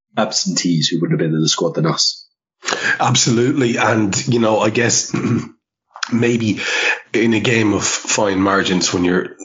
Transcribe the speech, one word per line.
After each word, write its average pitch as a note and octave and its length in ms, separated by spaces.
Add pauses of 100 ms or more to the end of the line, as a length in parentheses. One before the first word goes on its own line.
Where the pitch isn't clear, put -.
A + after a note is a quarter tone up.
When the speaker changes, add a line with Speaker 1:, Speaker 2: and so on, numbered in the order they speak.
(160)
Speaker 1:
absentees F2 720
who - 120
would E2 100
have D#2+ 80
been D#2+ 160
in D#2 60
the D#2+ 80
squad - 260
than D#2+ 120
us. - 400 (760)
Speaker 2:
Absolutely. A#2+ 760
And, A2 400 (120)
you A#2 100
know, A2 220
I G#2+ 100
guess A#2 440 (500)
<clears throat> - 480
maybe A#2 480 (520)
in A2+ 220
a G#2+ 60
game A2 340
of F#2+ 100
fine - 560
margins, F#2+ 520
when A2 120
you're F2+ 400